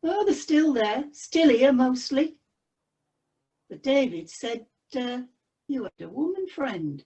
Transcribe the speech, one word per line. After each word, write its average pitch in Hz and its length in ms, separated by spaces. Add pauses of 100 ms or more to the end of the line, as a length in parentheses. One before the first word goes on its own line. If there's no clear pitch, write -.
Oh, 392 220
they're 392 80
still 302 400
there. 226 380
Still - 380
here, 254 240
mostly. 254 640 (1300)
But - 140
David 254 460
said, 233 360 (300)
uh, 247 260 (460)
you 262 160
had 190 80 (100)
a 165 80
woman 349 380
friend. 175 580